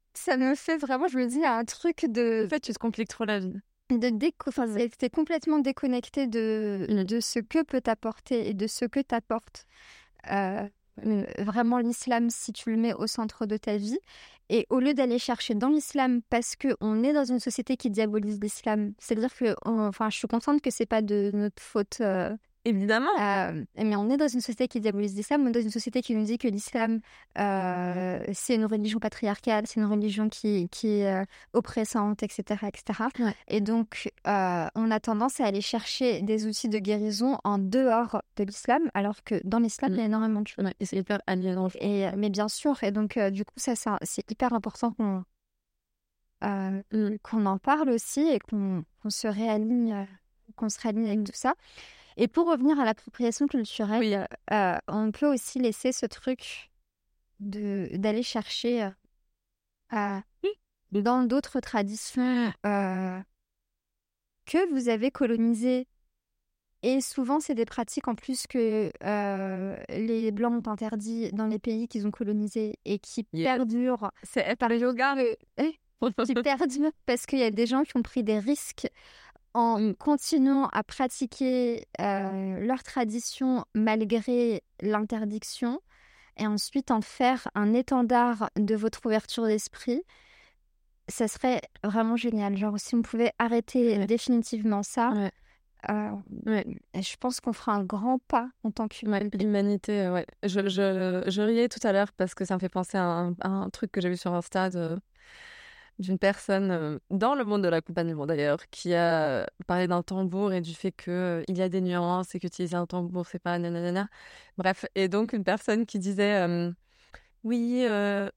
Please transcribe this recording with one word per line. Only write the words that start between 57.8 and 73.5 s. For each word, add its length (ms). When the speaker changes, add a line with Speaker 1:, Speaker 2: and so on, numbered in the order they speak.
Speaker 1:
d'aller 260
chercher, 600
euh, 60
euh, 260
Speaker 2:
Oui. 600
Speaker 1:
dans 200
d'autres 360
traditions, 920
euh, 540
que 260
vous 180
avez 220
colonisées. 760
Et 180
souvent, 380
c'est 160
des 100
pratiques 420
en 80
plus 320
que, 440
euh, 720
les 420
Blancs 360
ont 40
interdit 640
dans 140
les 120
pays 280
qu'ils 180
ont 60
colonisés 640
et 140
qui 340
Speaker 2:
Yeah. 240